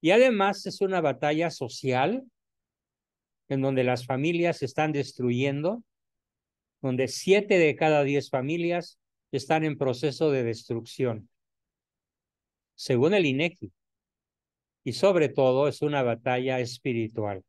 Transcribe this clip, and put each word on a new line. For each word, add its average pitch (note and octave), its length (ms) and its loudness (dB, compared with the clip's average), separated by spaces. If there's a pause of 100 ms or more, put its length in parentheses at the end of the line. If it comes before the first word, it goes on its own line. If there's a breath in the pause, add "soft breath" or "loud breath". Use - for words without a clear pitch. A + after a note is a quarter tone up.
Y E3 100 4
además G#3 560 4
es - 140 -6
una F#3+ 200 0
batalla D3+ 480 0
social C3+ 720 -2 (1200)
en C3+ 140 -2
donde C3 220 0
las B2 220 0
familias E3 540 -2
se C#3+ 60 -6
están D#3 260 -2
destruyendo, C#3 920 -2 (960)
donde C3 280 -2
siete G3+ 500 2
de D#3 180 6
cada D3+ 280 2
diez C#3 260 -2
familias E3+ 680 -4 (320)
están D#3+ 320 0
en D3+ 160 -4
proceso C#3 500 -2
de C3+ 140 0
destrucción, A#2 840 -6 (1500)
según C#3 400 0
el F#3+ 100 2
inegi. C3+ 460 -2 (1120)
Y B2 100 -6
sobre F3 340 4
todo C3 400 2
es - 140 -4
una D3 220 0
batalla B2+ 560 -2
espiritual. A2+ 880 -4